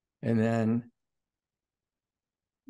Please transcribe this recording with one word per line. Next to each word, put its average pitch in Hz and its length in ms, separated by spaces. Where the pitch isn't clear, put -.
And 117 180
then 113 520